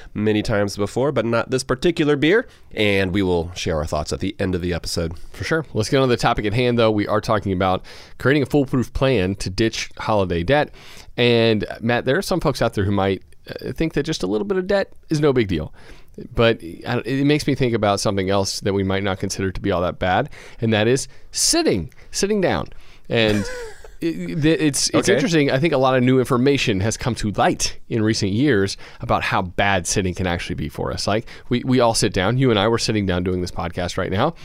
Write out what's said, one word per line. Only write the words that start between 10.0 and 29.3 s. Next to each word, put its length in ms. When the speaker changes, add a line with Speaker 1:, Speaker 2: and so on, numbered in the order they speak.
Speaker 2:
debt. 300
And, 480
Matt, 240
there 120
are 40
some 180
folks 220
out 140
there 100
who 60
might, 320
uh, 260
think 200
that 100
just 200
a 40
little 180
bit 120
of 100
debt 260
is 100
no 140
big 140
deal. 260
But 240
I, 180
it 200
makes 220
me 80
think 180
about 260
something 300
else 300
that 140
we 100
might 200
not 160
consider 320
to 80
be 120
all 100
that 160
bad, 320
and 100
that 160
is 200
sitting, 600
sitting 280
down. 280
And 340
<laughs> 280
it, 440
it, 160
it's, 280
it's 200
Speaker 1:
Okay. 60
Speaker 2:
interesting. 340
I 80
think 160
a 40
lot 180
of 80
new 160
information 600
has 160
come 180
to 160
light 480
in 140
recent 300
years 440
about 220
how 180